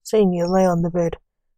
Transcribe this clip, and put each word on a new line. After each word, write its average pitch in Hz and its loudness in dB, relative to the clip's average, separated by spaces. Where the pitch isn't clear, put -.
Senior 180 0
lay 190 2
on 175 0
the 170 -2
bed 170 -2